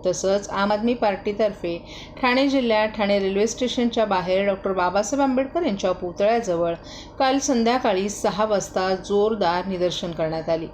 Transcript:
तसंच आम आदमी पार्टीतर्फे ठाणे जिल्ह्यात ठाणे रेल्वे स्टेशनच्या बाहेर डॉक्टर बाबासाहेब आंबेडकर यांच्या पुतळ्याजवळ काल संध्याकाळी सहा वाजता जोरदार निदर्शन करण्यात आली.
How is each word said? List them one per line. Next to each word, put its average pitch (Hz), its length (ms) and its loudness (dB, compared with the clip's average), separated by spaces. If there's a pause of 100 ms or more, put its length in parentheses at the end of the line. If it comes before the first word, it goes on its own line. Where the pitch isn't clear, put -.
तसंच 190 420 0
आम 202 240 0
आदमी 226 220 0
पार्टीतर्फे 202 920 -2 (360)
ठाणे 262 260 4
जिल्ह्यात 226 400 2
ठाणे 202 300 2
रेल्वे 196 280 2
स्टेशनच्या 233 580 0
बाहेर 190 420 2
डॉक्टर 196 260 0
बाबासाहेब 196 500 0
आंबेडकर 269 440 0
यांच्या 196 260 0
पुतळ्याजवळ 180 800 0 (440)
काल 269 200 2
संध्याकाळी 233 680 2
सहा 190 360 -2
वाजता 190 500 0
जोरदार 190 720 0
निदर्शन 180 440 -2
करण्यात 160 380 -4
आली. 165 260 0